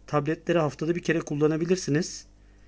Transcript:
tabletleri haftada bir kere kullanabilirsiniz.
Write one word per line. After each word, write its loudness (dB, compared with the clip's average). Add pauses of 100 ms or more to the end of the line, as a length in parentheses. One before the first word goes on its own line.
tabletleri 0
haftada 0
bir -6
kere 0
kullanabilirsiniz. 0 (420)